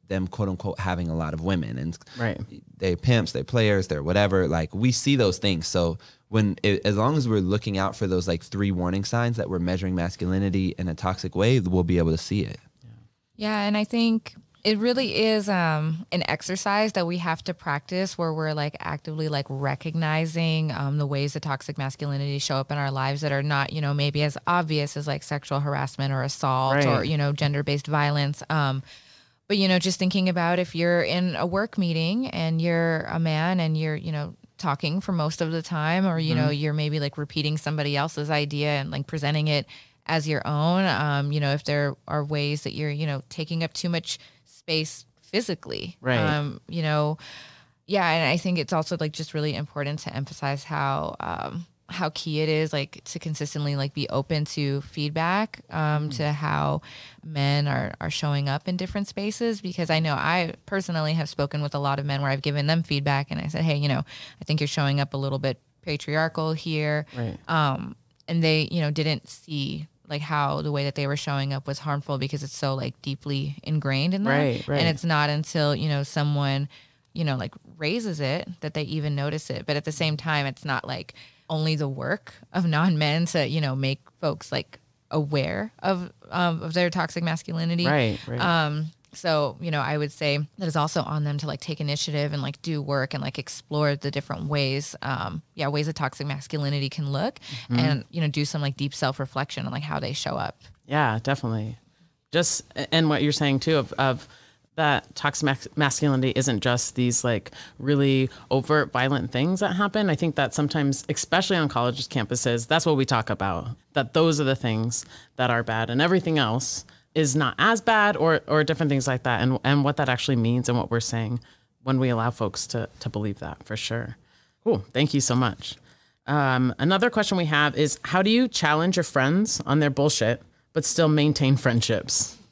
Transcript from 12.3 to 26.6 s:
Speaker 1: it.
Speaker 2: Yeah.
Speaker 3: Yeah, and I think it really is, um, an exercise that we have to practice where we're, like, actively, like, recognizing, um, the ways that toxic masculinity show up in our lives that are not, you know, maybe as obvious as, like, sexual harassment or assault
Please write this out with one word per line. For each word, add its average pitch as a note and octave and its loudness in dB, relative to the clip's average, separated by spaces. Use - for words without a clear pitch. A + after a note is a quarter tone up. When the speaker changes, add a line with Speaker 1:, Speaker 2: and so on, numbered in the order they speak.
Speaker 1:
it. A1 -6
Speaker 2:
Yeah. A2+ -20
Speaker 3:
Yeah, G#3+ -4
and G#3 2
I G#3 2
think A3+ 0
it G#3+ 4
really A#3+ 2
is, G#3+ 2
um, D#3+ 2
an F3+ 0
exercise G3+ 0
that F3+ 2
we F3 -2
have E3+ -2
to F#3 -6
practice F3+ -4
where E3 0
we're, D#3 -2
like, D3 -2
actively, D#3 -6
like, C#3+ -2
recognizing, D#3+ 0
um, C#3 -2
the D3 0
ways C#3 -2
that D3 -6
toxic C#3+ -6
masculinity C#3 -4
show C#3 -2
up C3+ -2
in D3 -2
our C#3 -2
lives C3+ -2
that D3 0
are C#3 0
not, C#3+ 0
you D#3 -4
know, C#3+ 0
maybe C#3+ 0
as C#3+ -2
obvious D#3 0
as, D3 -6
like, D3 -4
sexual C#3 -4
harassment C#3 -2
or C3 0
assault C3+ 2